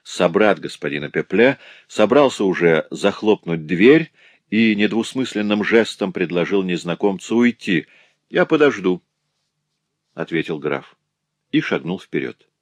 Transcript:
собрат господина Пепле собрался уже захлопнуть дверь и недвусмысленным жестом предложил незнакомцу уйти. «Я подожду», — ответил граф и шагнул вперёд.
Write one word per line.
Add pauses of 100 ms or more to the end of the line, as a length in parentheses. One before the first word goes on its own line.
собрат
господина
Пепле (280)
собрался
уже
захлопнуть
дверь (380)
и
недвусмысленным
жестом
предложил
незнакомцу
уйти. (420)
«Я
подожду», — (1120)
ответил
граф (560)
и
шагнул
вперёд. (120)